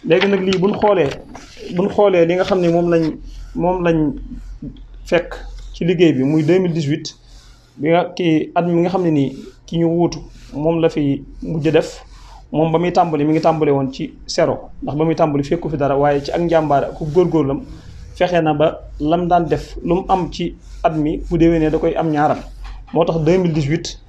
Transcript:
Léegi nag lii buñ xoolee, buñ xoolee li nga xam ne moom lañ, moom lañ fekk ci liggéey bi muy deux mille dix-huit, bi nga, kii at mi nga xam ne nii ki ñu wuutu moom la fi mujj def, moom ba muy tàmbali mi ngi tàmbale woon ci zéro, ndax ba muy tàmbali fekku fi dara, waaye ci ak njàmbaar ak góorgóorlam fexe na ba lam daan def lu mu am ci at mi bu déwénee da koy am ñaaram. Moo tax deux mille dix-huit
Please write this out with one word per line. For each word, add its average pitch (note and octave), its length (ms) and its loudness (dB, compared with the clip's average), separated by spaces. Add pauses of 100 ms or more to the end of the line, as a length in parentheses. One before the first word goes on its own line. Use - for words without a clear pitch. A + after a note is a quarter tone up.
Léegi F#3 220 4
nag G3 180 2
lii F#3 140 0
buñ G3+ 180 2
xoolee, F#3 300 4 (680)
buñ F#3 140 0
xoolee F#3+ 380 4
li E3+ 80 0
nga F3+ 100 0
xam F3+ 160 0
ne F3 80 4
moom E3+ 220 2
lañ, E3 260 2 (400)
moom F3+ 260 0
lañ D#3+ 320 2 (920)
fekk - 300 -2 (400)
ci - 100 -4
liggéey E3+ 280 4
bi B2+ 120 0
muy D#3 200 2
deux F3 160 4
mille F3+ 120 0
dix-huit, D#3 440 -4 (600)
bi C#3+ 120 -2
nga, E3+ 160 4 (100)
kii D#3+ 400 0
at F3 120 2
mi E3+ 160 2
nga F3 80 0
xam F#3 120 0
ne E3+ 80 2
nii C#3 260 0 (300)
ki E3 120 -4
ñu E3 100 2
wuutu E3 300 0 (360)
moom D#3+ 260 0
la D#3+ 80 4
fi C#3+ 360 -2 (180)
mujj D#3+ 300 -2
def, - 320 0 (480)
moom D#3 180 0
ba D#3+ 80 2
muy F3 140 0
tàmbali D#3+ 320 2
mi D#3 80 2
ngi D#3 80 2
tàmbale D#3 320 2
woon C3+ 200 0
ci - 220 -10 (120)
zéro, - 440 -2 (120)
ndax C3+ 140 -6
ba D#3 80 2
muy D#3+ 120 2
tàmbali D3 260 2
fekku E3 260 -2
fi D#3 80 -4
dara, C#3 220 0
waaye C#3+ 240 2
ci - 80 -8
ak E3+ 100 -2
njàmbaar D#3 440 2
ak - 140 -8 (160)
góorgóorlam D#3 480 2 (520)
fexe F3+ 280 2
na D3+ 120 2
ba D3 240 2 (220)
lam E3 260 0
daan F3 200 2
def C#3+ 380 -4
lu E3+ 120 2
mu F#3+ 120 -2
am F3+ 220 0
ci - 240 -6 (300)
at E3+ 120 2
mi D#3 320 -2
bu F3 100 -2
déwénee E3 320 4
da D#3 80 0
koy E3 180 0
am D#3+ 140 0
ñaaram. D3 280 2 (540)
Moo E3+ 120 2
tax E3 200 -2
deux F3+ 140 4
mille F3 140 0
dix-huit D#3 460 -2 (100)